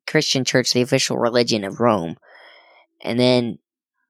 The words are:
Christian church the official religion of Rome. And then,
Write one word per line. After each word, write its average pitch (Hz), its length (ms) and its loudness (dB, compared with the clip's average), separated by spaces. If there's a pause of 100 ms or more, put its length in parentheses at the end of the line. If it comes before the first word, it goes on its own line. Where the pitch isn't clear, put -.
Christian 143 380 0
church - 260 0
the 123 100 2
official 123 360 0
religion 117 480 0
of 98 160 -8
Rome. 95 340 0 (840)
And 117 180 -4
then, 123 380 2 (520)